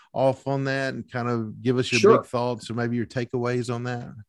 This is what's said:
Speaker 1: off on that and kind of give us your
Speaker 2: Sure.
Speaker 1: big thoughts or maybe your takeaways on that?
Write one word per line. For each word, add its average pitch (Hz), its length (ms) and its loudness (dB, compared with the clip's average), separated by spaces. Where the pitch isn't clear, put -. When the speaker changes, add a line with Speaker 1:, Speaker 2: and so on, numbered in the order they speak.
Speaker 1:
off 131 340 2
on 139 180 0
that 135 280 -2
and 123 180 -10
kind 120 160 -2
of 113 360 -2
give 123 160 2
us 123 120 0
your 123 80 4
Speaker 2:
Sure. 202 200 8
Speaker 1:
big - 80 -8
thoughts 120 420 -4
or 110 60 -4
maybe 120 200 -2
your 117 120 -2
takeaways 123 640 -2
on 117 120 -4
that? 123 280 -6